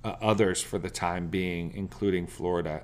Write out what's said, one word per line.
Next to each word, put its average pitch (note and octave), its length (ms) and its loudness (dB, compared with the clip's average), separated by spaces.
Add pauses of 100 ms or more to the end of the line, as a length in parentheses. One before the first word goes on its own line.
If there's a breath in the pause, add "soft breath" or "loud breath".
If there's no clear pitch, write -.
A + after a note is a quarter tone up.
uh, G#2+ 180 -4
others G#2 400 4
for - 180 -4
the F2+ 120 -4
time F2 380 -2
being, F2 460 -2
including F#2 520 0
Florida. E2+ 580 -2